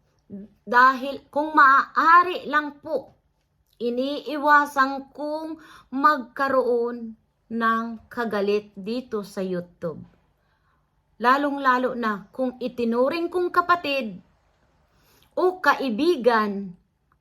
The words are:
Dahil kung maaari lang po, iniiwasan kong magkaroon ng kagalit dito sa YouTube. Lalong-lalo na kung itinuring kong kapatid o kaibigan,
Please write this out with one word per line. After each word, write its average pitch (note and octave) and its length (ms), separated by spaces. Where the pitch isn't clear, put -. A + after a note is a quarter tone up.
Dahil B3+ 640
kung D4+ 320
maaari D4 880
lang D4 320
po, - 400
iniiwasan C#4 1300
kong D#4 480
magkaroon B3 1300
ng A3+ 360
kagalit G#3 720
dito A3 480
sa G3 160
YouTube. F3 640
Lalong-lalo B3+ 800
na G#3+ 320
kung B3+ 320
itinuring B3 640
kong F4+ 240
kapatid D4 720
o F#4 240
kaibigan, A3+ 1200